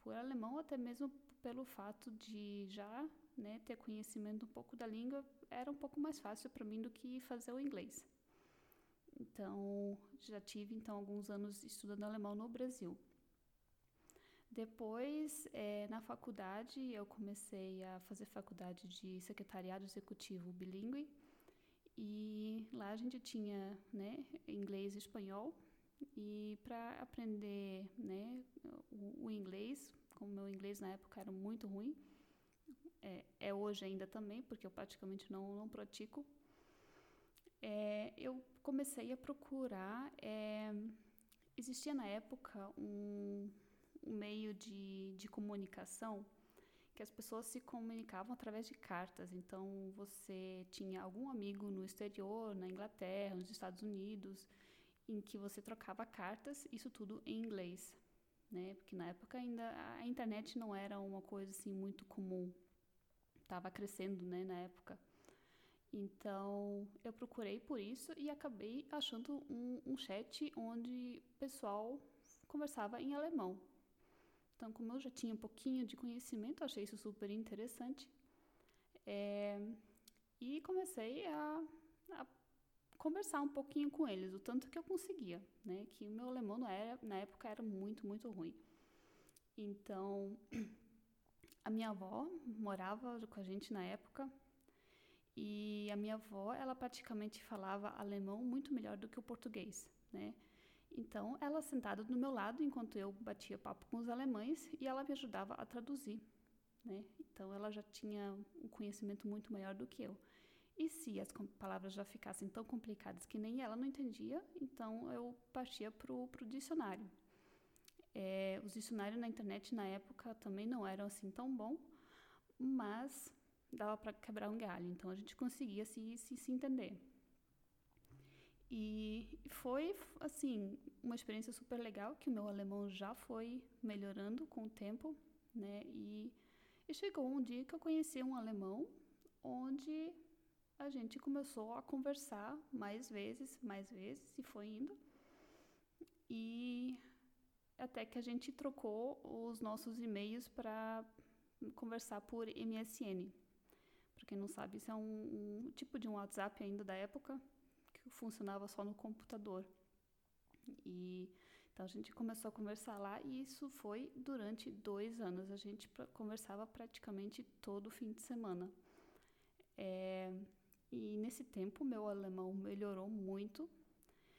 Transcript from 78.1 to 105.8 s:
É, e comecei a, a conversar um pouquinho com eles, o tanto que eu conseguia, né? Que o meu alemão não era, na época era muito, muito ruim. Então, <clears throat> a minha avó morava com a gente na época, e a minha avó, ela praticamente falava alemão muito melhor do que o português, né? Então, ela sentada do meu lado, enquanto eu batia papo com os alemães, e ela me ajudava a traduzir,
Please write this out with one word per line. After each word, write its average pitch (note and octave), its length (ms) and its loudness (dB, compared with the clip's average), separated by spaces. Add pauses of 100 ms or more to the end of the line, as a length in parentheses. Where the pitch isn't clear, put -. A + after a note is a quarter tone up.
É, G3+ 560 2 (800)
e C#4 220 0
comecei F#4 640 2
a, D4+ 360 2 (500)
a B3+ 140 -4 (680)
conversar D#4+ 460 4
um C#4+ 60 8
pouquinho C#4+ 420 4
com D4+ 180 6
eles, F#3+ 240 2
o G3 60 -2
tanto B3+ 320 2
que - 80 0
eu E4 40 -2
conseguia, C4+ 600 0 (200)
né? G3 300 0
Que - 140 -6
o G#3 40 -4
meu A#3 200 -2
alemão A3+ 260 2
não B3 120 2
era, G#3+ 340 0
na G#3 140 0
época G3+ 320 -2
era G#3+ 140 -2
muito, G#3 440 0
muito A3 240 0
ruim. F3 240 0 (1040)
Então, G3+ 800 0 (120)
<clears throat> - 1160 -6
a - 40 -2
minha A3 220 4
avó G3+ 360 0 (200)
morava A3 800 2
com G#3+ 140 -4
a - 20 0
gente F#3+ 300 0
na F#3+ 120 2
época, G#3 460 -2 (1080)
e G#3 540 0
a G#3 60 2
minha G#3+ 180 2
avó, G#3+ 400 0
ela C4 220 2
praticamente A3+ 640 -2
falava G3+ 460 0 (100)
alemão G3+ 460 2
muito C4+ 280 4
melhor G#3+ 240 2
do G#3+ 120 -4
que - 100 -6
o A#3 40 -4
português, A3 680 -4 (220)
né? G#3 200 -2 (640)
Então, A3+ 440 0
ela D4+ 200 6
sentada A3 440 2
do B3 100 4
meu B3+ 160 8
lado, A#3 320 4
enquanto B3 340 4
eu G3 140 2
batia G3+ 480 -2
papo - 280 -4
com - 100 0
os A#3 120 2
alemães, B3 640 4 (100)
e C4 60 2
ela C4 160 4
me C#4 100 4
ajudava G3+ 420 0
a - 120 -2
traduzir, A#3 560 -2 (640)